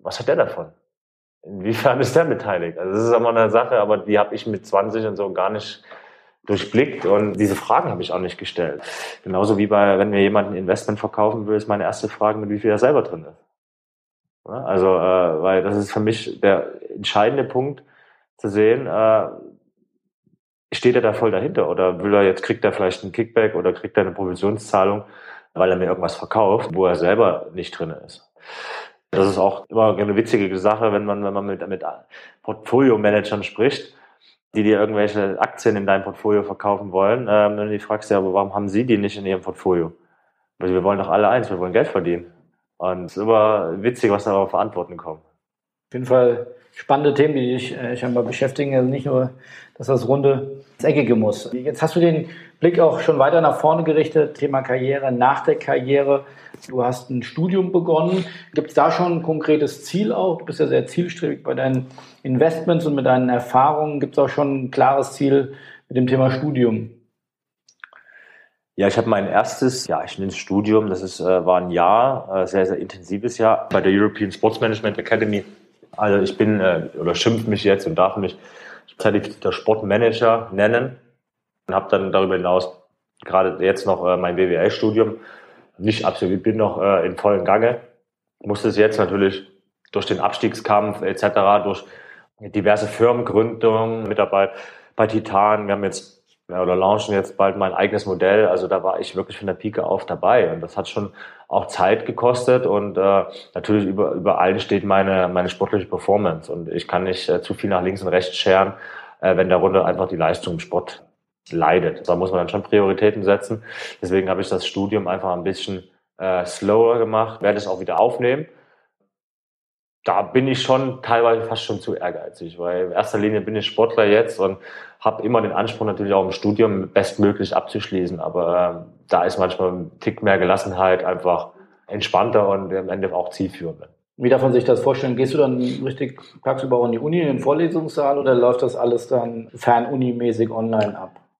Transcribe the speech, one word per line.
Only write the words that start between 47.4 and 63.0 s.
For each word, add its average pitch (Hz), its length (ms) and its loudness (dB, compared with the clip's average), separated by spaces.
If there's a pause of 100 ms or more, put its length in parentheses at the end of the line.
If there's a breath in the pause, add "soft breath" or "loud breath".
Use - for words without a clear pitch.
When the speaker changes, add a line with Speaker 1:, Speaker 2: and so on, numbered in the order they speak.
Speaker 2:
dich, 127 240 -6
äh, 123 220 -6
scheinbar 123 240 -2
beschäftigen. 139 520 -2
Also 127 140 2
nicht 135 160 -4
nur, 131 260 0 (460 loud breath)
dass 123 120 -8
das 123 200 0
Runde 139 540 2 (140)
ins 120 80 -6
Eckige 131 320 4
muss. 107 360 0
Jetzt 127 300 -6
hast 160 140 0
du 175 40 2
den 165 300 2 (300 loud breath)
Blick 170 200 2
auch 160 200 4
schon 151 180 2
weiter 147 240 4
nach 143 140 4
vorne 160 280 2
gerichtet, 151 540 2
Thema 139 240 -2
Karriere, 131 500 -2
nach 127 280 2
der 151 160 0
Karriere. 139 680 0 (440 loud breath)
Du 127 140 -2
hast 127 280 -4
ein 123 120 -4
Studium 180 500 -2
begonnen. 170 520 2 (300 loud breath)
Gibt's - 180 -2
da 151 180 4
schon 170 280 0
ein - 40 -4
konkretes 151 640 0
Ziel 208 280 -2
auch? 185 260 -2
Du - 80 -16
bist - 140 -8
ja 147 60 2
sehr 131 200 0
zielstrebig 175 560 -4
bei 135 100 -4
deinen 131 340 -2 (360 loud breath)
Investments 160 640 2
und 147 80 0
mit 131 100 0